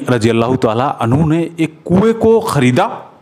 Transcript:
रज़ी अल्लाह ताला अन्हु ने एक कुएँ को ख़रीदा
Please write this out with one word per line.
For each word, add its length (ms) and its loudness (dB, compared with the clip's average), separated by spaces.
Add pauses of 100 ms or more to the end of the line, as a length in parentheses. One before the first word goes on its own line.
रज़ी 200 2
अल्लाह 280 0
ताला 300 0 (140)
अन्हु 260 0
ने 140 0 (180)
एक 260 -6
कुएँ 300 2
को 300 2
ख़रीदा 440 0 (320)